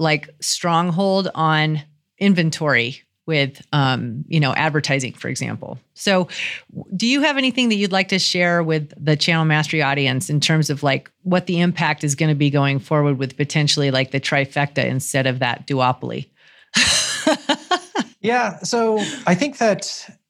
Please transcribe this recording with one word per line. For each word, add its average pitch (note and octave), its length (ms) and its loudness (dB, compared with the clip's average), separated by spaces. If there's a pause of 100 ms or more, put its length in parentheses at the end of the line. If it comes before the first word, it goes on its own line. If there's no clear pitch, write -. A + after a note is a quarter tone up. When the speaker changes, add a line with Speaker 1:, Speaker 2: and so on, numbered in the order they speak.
Speaker 1:
like, D#3 300 0 (100)
stronghold F3+ 960 0
on D#3 460 2 (360)
inventory D#3 840 2 (220)
with, C#3+ 480 -2
um, C3 540 0
you D#3+ 140 0
know, C3 140 2
advertising, C#3+ 580 -2
for - 160 -10
example. A#2+ 500 -8 (160)
So F#3 320 0 (480)
w-, - 220 -10
do A3 100 -2
you C4+ 160 2
have D4 140 0
anything C4 320 0
that G#3+ 80 2
you'd G3+ 160 0
like F#3+ 160 0
to F#3+ 100 2
share F3 460 2
with D#3 320 -2
the D3+ 200 0
Channel D#3+ 280 2
Mastery D3+ 360 2
audience C3+ 480 0
in D3+ 120 0
terms D#3 300 2
of, C#3+ 120 -6
like, C3+ 260 0 (140)
what F3+ 240 0
the E3+ 140 0
impact E3 420 0
is C#3+ 140 -2
gonna D#3 180 2
be C#3+ 160 2
going C#3 300 2
forward D3 360 2
with C3 200 -6
potentially, D3 560 0
like, C3 180 0
the C3+ 100 -2
trifecta C#3 640 -2
instead C3 440 -2
of B2+ 100 -2
that B2 300 -4
duopoly? B2+ 580 -2 (480)
<laughs> - 640 0 (840)
Speaker 2:
Yeah. A3 360 0
So A3 380 0 (280)
I F3+ 80 4
think C#4+ 240 -2
that - 500 -2 (220)